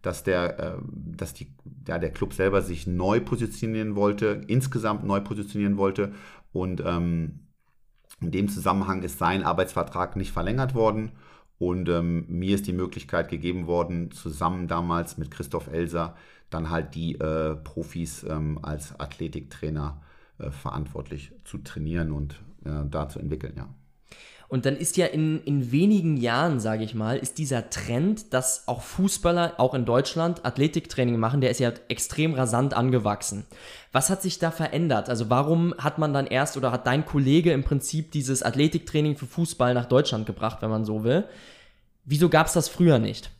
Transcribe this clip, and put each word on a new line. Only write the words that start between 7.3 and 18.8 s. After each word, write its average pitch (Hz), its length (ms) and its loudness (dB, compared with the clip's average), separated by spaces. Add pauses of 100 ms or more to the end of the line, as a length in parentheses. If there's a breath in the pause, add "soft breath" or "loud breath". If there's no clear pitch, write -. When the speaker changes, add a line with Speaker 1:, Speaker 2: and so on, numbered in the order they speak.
Speaker 1:
in 85 100 -2
dem 98 180 0
Zusammenhang 92 540 0
ist - 160 -6
sein 92 240 2
Arbeitsvertrag 87 720 -2
nicht 95 160 -4
verlängert 123 420 -2
worden. 107 380 2 (460 soft breath)
Und, 90 300 0
ähm, 85 400 0
mir 90 260 0
ist 98 120 -2
die 90 60 -2
Möglichkeit 90 560 -2
gegeben 87 380 -4
worden, 85 460 -2
zusammen 85 540 -4
damals 85 520 -2
mit - 120 -6
Christoph - 360 -8
Elser 82 500 -4 (320 loud breath)
dann 82 220 -4
halt 80 240 -4
die, 82 220 -4
äh, 78 400 -2
Profis, 82 720 -8
ähm, 78 340 -4
als 76 360 -8